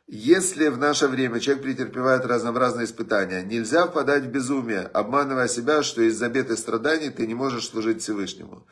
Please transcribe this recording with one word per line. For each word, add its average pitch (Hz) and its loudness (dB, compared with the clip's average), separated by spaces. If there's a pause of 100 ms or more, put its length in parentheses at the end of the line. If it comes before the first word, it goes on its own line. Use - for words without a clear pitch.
«Если 151 2
в 127 0
наше 147 2
время 127 0
человек 131 0
претерпевает 127 0
разнообразные 120 0
испытания, 98 -2
нельзя 117 0
впадать 143 2
в 127 -8
безумие, 123 -2
обманывая 127 0
себя, 131 2
что 117 0
из-за 113 2
бед 120 0
и 113 -2
страданий 135 -2
ты 123 -4
не 113 -4
можешь 123 -2
служить 110 -2
Всевышнему. - -8